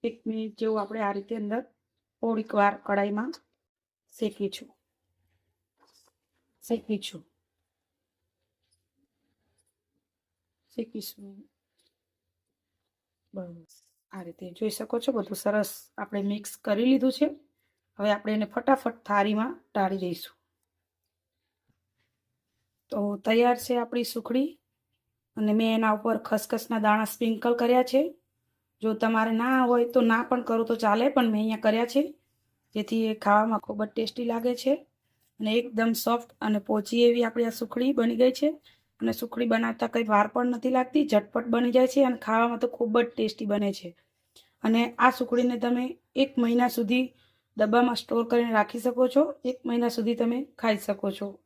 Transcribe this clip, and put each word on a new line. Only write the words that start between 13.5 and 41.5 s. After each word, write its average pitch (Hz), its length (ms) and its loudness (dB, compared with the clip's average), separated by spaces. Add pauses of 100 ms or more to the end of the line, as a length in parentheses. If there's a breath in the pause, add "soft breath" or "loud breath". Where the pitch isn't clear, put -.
આ 190 140 -14
રીતે 170 200 -16 (120)
જોઈ 214 180 -4
શકો 220 280 -6
છો 269 120 0
બધું 202 260 -6
સરસ 208 300 0 (300)
આપણે 202 280 -6
મિક્સ 208 220 -6 (140)
કરી 220 260 2
લીધું 254 260 2
છે. 302 100 2 (680)
હવે 208 140 0
આપણે 214 260 -2
એને 214 160 -2
ફટાફટ 254 420 0 (120)
થાળીમાં 208 440 0 (220)
ઢાળી 190 300 -2
દઈશું. 175 300 -8 (2500)
તો 220 60 -4 (280)
તૈયાર 240 380 4
છે 240 180 -2
આપણી 233 320 -4
સુખડી 247 340 -2 (880)
અને 214 160 0
મેં 220 240 2
એના 220 220 2
ઉપર 220 180 -2 (120)
ખસખસના 220 580 -2
દાણા 214 280 2
સ્પ્રિંકલ 233 480 0
કર્યા 247 300 4
છે. 269 100 4 (800)
જો 220 80 0 (100)
તમારે 226 320 2
ના 240 240 2 (140)
હોય 240 240 4
તો 254 60 6
ના 226 280 4
પણ 247 200 0
કરો 226 200 2
તો 233 140 0
ચાલે, 220 320 4
પણ 247 180 4
મેં 214 80 0
અહીંયા 220 240 -2
કર્યા 226 300 2
છે, 277 80 4 (720)
જેથી 214 340 -2
એ 214 40 -2 (120)
ખાવામાં 214 400 4
ખૂબ 208 200 -8
જ 214 60 -8
ટેસ્ટી 233 400 -4
લાગે 233 320 -2
છે 262 100 2 (680)
અને 214 180 -2
એકદમ 226 340 0 (120)
સોફ્ટ 233 260 0 (160)
અને 208 220 0
પોચી 214 400 0
એવી 240 180 4
આપણી 233 240 -2
આ - 80 -12
સુખડી 247 400 -2
બની 233 240 0
ગઈ 254 160 4
છે. 294 100 2 (520 soft breath)
અને 226 200 0
સુખડી 233 320 -4
બનાવતા 226 400 -2
કંઈ 233 200 -2
વાર 208 200 4
પણ 247 240 0
નથી 254 200 -2
લાગતી, 254 360 2
ઝટપટ 214 400 0